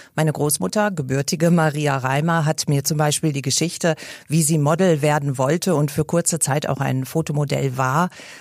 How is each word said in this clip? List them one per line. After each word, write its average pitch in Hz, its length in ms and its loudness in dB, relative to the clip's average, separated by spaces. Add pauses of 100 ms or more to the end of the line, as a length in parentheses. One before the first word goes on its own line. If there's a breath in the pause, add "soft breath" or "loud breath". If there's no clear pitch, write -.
(160 loud breath)
Meine 156 160 2
Großmutter, 180 600 0
gebürtige 147 600 0
Maria 147 460 2
Reimer, 135 480 0
hat 156 240 0
mir 139 160 0
zum 156 120 -2
Beispiel 151 360 0
die 135 100 -4
Geschichte, 160 520 0 (340 loud breath)
wie 165 120 2
sie 160 160 2
Model 156 440 2
werden 147 360 0
wollte 156 380 0
und 143 160 0
für 156 140 -2
kurze 170 340 -2
Zeit 143 300 0
auch 143 100 -2
ein 131 260 0
Fotomodell 143 720 -2
war, 135 320 2 (320 loud breath)